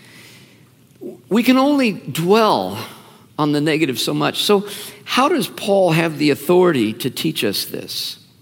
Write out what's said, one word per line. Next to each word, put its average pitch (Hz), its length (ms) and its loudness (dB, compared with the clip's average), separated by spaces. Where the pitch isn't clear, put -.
We 226 120 2
can 254 140 4
only 269 360 2
dwell 151 960 0
on 151 140 0
the 147 80 0
negative 147 380 0
so - 140 -4
much. 147 300 -2
So 202 260 2
how 262 240 0
does 277 200 0
Paul 190 440 2
have 160 260 0
the 147 120 2
authority 147 640 2
to 123 180 -4
teach 156 340 -4
us 101 200 -2
this? - 540 -10